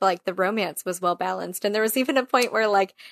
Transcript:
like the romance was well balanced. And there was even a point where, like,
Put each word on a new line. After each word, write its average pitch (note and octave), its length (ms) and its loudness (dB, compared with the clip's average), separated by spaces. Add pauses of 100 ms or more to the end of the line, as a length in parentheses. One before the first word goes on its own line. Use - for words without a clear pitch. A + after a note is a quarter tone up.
like F#3 240 0
the F#3+ 80 -2
romance F#3 520 -2
was F3+ 180 -6
well F3 140 2
balanced. F#3 480 -6
And G#3 100 0
there G#3+ 80 2
was A3 140 0
even C4 200 0
a B3+ 80 2
point B3 280 2
where, A3 160 2
like, G3 260 2 (180)